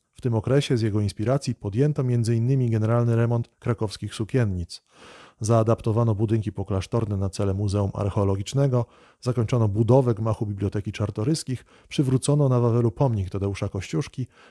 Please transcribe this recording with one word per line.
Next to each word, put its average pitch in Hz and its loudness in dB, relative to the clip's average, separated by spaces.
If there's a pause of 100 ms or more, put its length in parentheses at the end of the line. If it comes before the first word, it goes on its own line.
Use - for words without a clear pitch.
(140)
W - -20
tym 120 0
okresie 131 2
z 110 0
jego 107 0
inspiracji 117 -2
podjęto 135 -2
między 120 0
innymi 123 0
generalny 113 2
remont 117 0 (100)
krakowskich 107 -6
sukiennic. 101 -2 (580)
Zaadaptowano 113 2
budynki 107 0
poklasztorne 101 -2
na 95 -2
cele 98 -2
Muzeum 101 0
Archeologicznego, 101 0 (340)
zakończono 120 0
budowę 117 4
gmachu 110 -2
Biblioteki 101 -4
Czartoryskich, 107 -4 (240)
przywrócono 139 2
na 123 4
Wawelu 117 4
pomnik 110 0
Tadeusza 98 -4
Kościuszki 127 -6 (240)